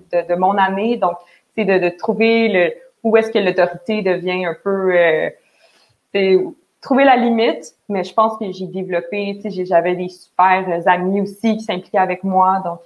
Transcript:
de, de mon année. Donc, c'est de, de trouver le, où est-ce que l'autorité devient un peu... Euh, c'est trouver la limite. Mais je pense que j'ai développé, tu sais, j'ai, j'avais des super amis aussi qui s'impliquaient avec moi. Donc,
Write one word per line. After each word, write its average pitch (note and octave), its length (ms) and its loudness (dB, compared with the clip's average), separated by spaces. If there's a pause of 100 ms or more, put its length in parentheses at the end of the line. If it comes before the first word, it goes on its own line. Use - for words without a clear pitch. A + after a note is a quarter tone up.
(120)
de, E3+ 160 -2
de F3 80 0
mon F#3+ 220 2
année. G3 400 0
Donc, F3 180 -2 (400)
c'est G#3+ 80 -2
de, F#3+ 140 2
de F3 180 0
trouver A3+ 520 2
le, F3+ 240 0 (300)
où A3+ 140 2
est-ce A3 160 2
que A3 60 0
l'autorité F#3 640 -2
devient F3+ 420 -2
un E3 180 -6
peu... F#3+ 320 0
Euh, E3 360 2 (840)
c'est F#3+ 240 4 (440)
trouver C4+ 220 2
la C4 120 6
limite. A#3 560 0 (160)
Mais G3 140 -2
je F#3+ 100 -10
pense A3 260 0
que G3+ 120 -8
j'ai F#3+ 160 -10
développé, F#3 720 -6
tu G3+ 60 -18
sais, G#3 80 -8
j'ai, F3+ 140 -6
j'avais F3+ 300 2
des F3+ 140 -6
super F#3 560 0 (220)
amis F#3 340 2
aussi G#3 360 -2
qui A3 60 -8
s'impliquaient F3+ 360 -6
avec F#3 260 -2
moi. F#3+ 400 2
Donc, E3+ 220 -8